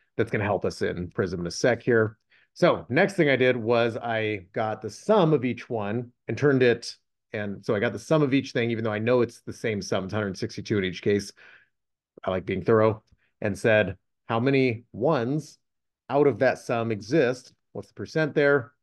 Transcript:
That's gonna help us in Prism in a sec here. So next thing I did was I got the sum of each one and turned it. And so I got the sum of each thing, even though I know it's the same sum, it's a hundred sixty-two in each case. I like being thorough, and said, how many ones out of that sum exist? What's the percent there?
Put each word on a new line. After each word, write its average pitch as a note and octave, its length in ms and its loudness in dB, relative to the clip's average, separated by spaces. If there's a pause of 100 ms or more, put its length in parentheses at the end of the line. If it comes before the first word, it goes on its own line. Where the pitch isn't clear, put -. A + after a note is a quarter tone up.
(180)
That's G#2+ 140 -2
gonna G#2+ 120 -2
help G2+ 220 -2
us F2+ 160 -6
in F2+ 300 -4
Prism F2+ 300 -4
in E2+ 60 -6
a E2+ 40 -6
sec A#2 320 0
here. A2+ 340 2 (360)
So D3+ 360 2
next F#3+ 240 2
thing D3 160 2
I C3+ 60 4
did B2+ 200 4
was A#2 400 0
I G#2+ 560 -4
got A2 300 -4
the C#3+ 80 -10
sum G3 420 2
of C3 140 2
each A#2+ 240 -6
one A#2 420 -6 (160)
and A2 100 -6
turned C#3 260 4
it. A#2 340 2 (360)
And G#2 300 -8
so A#2 120 0
I G2+ 40 0
got A2 140 0
the A2 60 -10
sum D#3 240 0
of C3+ 100 0
each C3 180 -2
thing, A#2 200 -2
even A2 120 -4
though A2 80 -2
I G#2 80 -4
know A#2+ 220 2
it's A2+ 200 -4
the G2+ 120 -14
same G#2+ 280 -4
sum, F#2+ 240 -4
it's F2+ 80 -8
a - 20 -6
hundred G2+ 220 -4
sixty-two G#2+ 420 -4
in F#2 60 0
each F2+ 180 -6
case. G2+ 280 0 (960)
I F#2+ 60 -2
like F#2 140 -4
being F#2 180 -4
thorough, A2 400 4 (380)
and G2+ 160 -2
said, G#2+ 380 2 (320)
how A2+ 120 -2
many C3 520 0
ones C3+ 680 -2 (500)
out C#3+ 180 4
of A2+ 120 2
that B2 180 2
sum A#2 340 -4
exist? A#2+ 640 0 (200)
What's G2 160 -14
the - 40 -20
percent C3+ 400 -4
there? C#3+ 500 2